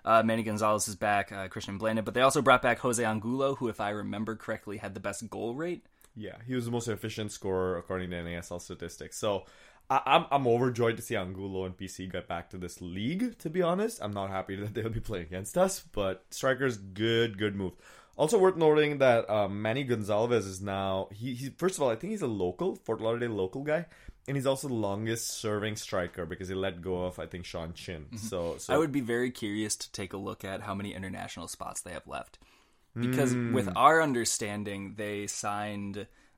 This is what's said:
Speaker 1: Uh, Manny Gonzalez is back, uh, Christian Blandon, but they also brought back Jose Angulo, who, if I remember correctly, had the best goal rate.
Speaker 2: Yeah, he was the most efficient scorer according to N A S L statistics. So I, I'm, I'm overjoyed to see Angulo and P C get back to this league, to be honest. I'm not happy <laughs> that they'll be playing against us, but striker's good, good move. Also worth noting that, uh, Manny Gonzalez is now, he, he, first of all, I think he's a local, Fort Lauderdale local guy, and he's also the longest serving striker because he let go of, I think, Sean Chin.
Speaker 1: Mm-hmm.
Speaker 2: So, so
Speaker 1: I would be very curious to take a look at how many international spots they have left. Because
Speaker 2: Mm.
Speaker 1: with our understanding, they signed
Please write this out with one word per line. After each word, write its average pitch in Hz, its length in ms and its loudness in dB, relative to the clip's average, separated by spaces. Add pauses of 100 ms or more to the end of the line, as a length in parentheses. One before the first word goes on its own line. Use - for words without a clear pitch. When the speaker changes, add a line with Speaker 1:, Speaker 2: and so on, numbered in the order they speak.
Speaker 1:
Uh, 113 200 8
Manny 113 180 2
Gonzalez 107 460 0
is 98 80 -8
back, 104 340 0
uh, 98 180 -8
Christian 98 300 -8
Blandon, 110 260 0
but 104 100 -4
they 123 80 4
also 139 200 6
brought 123 200 8
back 120 180 2
Jose 120 240 0
Angulo, 120 500 0
who, 127 140 -2
if 107 120 -4
I 104 100 0
remember 104 440 -4
correctly, 107 440 -8
had 98 160 -8
the 104 60 -8
best 101 300 -6
goal 107 240 -4
rate. 170 300 -6 (320)
Speaker 2:
Yeah, 104 200 -10 (100)
he 127 80 -4
was 120 100 0
the 117 60 -2
most 117 180 0
efficient 107 440 -4
scorer 92 440 0
according 92 340 -4
to 87 60 -4
N 85 120 -6
A 85 80 -6
S 87 160 -10
L 87 80 -8
statistics. 85 580 -12
So 101 260 0 (460)
I, 135 160 4
I'm, 156 240 6
I'm 139 160 4
overjoyed 117 500 4
to 110 60 -10
see 117 140 -4
Angulo 95 480 -4
and 92 120 -6
P 95 120 -8
C 95 180 -10
get 90 220 -8
back 85 220 -6
to 95 60 -12
this 90 240 -10
league, 127 600 -2
to 160 100 -6
be 180 120 0
honest. 196 380 0
I'm 104 140 -4
not 98 160 -4
happy 95 260 -4
<laughs> 98 40 -6
that 107 140 -6
they'll 113 160 -2
be 113 100 -4
playing 95 260 -6
against 92 320 -4
us, 185 220 2
but 95 500 -2
striker's 131 480 0
good, 107 580 2
good 104 200 0
move. 95 160 -2 (440)
Also 156 220 4
worth 190 180 8
noting 151 420 6
that, 123 300 8
uh, 104 200 4
Manny 110 340 0
Gonzalez 110 640 2
is 95 160 -8
now, 98 480 0
he, 120 240 -6
he, 127 160 -8
first 170 240 0
of 151 80 0
all, 127 80 6
I 113 60 2
think 185 160 -6
he's 202 100 -4
a 135 60 0
local, 104 480 0
Fort 110 240 -4
Lauderdale 117 320 0
local 104 320 -2
guy, 156 220 0 (420)
and 139 80 -2
he's 135 100 0
also 135 220 2
the 127 60 0
longest 110 640 0
serving 104 340 -2
striker 90 500 -4
because 87 220 -8
he 95 80 -4
let 95 260 -2
go 90 260 -2
of, 90 120 -6
I 82 80 -6
think, 87 180 -10
Sean 85 280 -8
Chin. 82 320 -10
Speaker 1:
Mm-hmm. 110 140 -12
Speaker 2:
So, 87 400 -4
so - 140 -4
Speaker 1:
I 139 60 4
would 156 140 2
be 143 80 2
very 120 320 0
curious 107 420 -2
to - 160 -10
take 98 220 -8
a 101 40 -8
look 101 280 -8
at 95 160 -6
how 101 160 -6
many 101 180 -6
international 92 540 -8
spots - 320 -8
they - 100 -12
have 82 160 -10
left. - 320 -10 (580)
Because 127 380 2
Speaker 2:
Mm. 120 180 0
Speaker 1:
with 120 220 2
our 151 260 8
understanding, 104 960 -2
they 104 300 -4
signed 101 800 -6 (320)